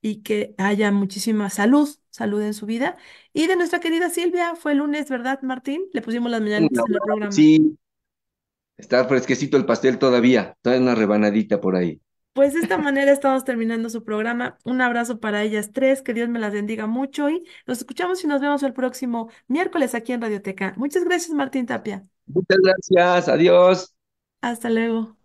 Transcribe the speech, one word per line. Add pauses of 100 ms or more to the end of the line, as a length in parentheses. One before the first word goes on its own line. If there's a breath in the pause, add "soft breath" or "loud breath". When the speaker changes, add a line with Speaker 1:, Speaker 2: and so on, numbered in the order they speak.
Speaker 1:
y
que
haya
muchísima
salud, (200)
salud
en
su
vida. (360 soft breath)
Y
de
nuestra
querida
Silvia,
fue
lunes,
¿verdad,
Martín? (100)
Le
pusimos
las
mañanitas
Speaker 2:
Una
Speaker 1:
en
el
Speaker 2:
hora,
Speaker 1:
programa.
Speaker 2:
sí. (1000)
Está
fresquecito
el
pastel
todavía,
todavía
una
rebanadita
por
ahí. (320)
Speaker 1:
Pues
de
esta
Speaker 2:
<laughs>
Speaker 1:
manera
estamos
terminando
su
programa.
Un
abrazo
para
ellas
tres,
que
Dios
me
las
bendiga
mucho
y (240 loud breath)
nos
escuchamos
y
nos
vemos
el
próximo (180 loud breath)
miércoles
aquí
en
Radioteca.
Muchas
gracias,
Martín
Tapia. (200)
Speaker 2:
Muchas
gracias,
adiós. (480)
Speaker 1:
Hasta
luego.